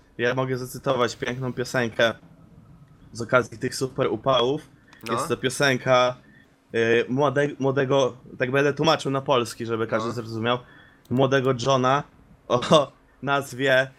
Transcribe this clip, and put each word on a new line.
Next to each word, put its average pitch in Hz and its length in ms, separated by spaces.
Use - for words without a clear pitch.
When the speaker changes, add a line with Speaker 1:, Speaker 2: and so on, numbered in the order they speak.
Speaker 1:
ja 120 180
mogę 131 220
zacytować 127 580
piękną 123 380
piosenkę 120 600
z 110 80
okazji 117 360
tych 123 180
super 131 320
upałów. 127 640
Speaker 2:
No. 113 60
Speaker 1:
Jest 135 140
to 120 100
piosenka, 127 800
e, 120 40
młode-, 143 500
młodego, 131 580
tak 127 120
będę 139 220
tłumaczył 147 380
na 135 100
polski, 120 440
żeby 113 220
każdy 113 200
Speaker 2:
No. 113 60
Speaker 1:
zrozumiał, 113 460
młodego 131 440
Johna 135 380
o 135 440
nazwie 135 760